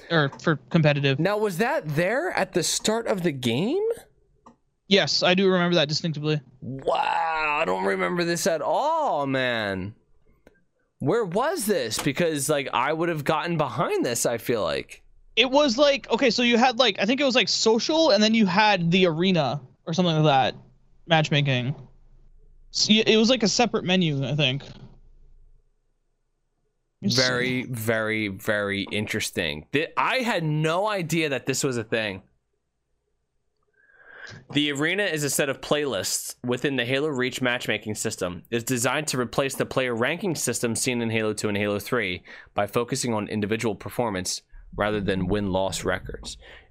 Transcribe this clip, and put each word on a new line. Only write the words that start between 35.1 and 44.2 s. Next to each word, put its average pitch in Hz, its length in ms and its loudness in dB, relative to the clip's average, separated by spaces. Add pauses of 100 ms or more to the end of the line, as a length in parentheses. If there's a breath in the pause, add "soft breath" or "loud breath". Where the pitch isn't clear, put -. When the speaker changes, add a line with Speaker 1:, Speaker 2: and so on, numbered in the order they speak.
Speaker 2:
a 143 60 -2
set 143 200 0
of 131 120 -6
playlists 139 840 -2
within 123 320 -2
the 123 100 0
Halo 135 240 -2
Reach 127 320 -4
matchmaking 120 540 -2
system. 92 540 -6
It's 117 140 -2
designed 131 440 -2
to 131 120 -2
replace 131 360 -2
the 123 100 -2
player 127 300 -2
ranking 151 400 -2
system 117 400 -2
seen 120 260 -2
in 113 80 -2
Halo 110 240 0
two 107 160 -4
and 101 80 -2
Halo 104 220 0
three 95 440 -4 (300 loud breath)
by 104 140 -2
focusing 120 460 -2
on 104 140 -2
individual 107 480 -2
performance 98 640 -4 (340)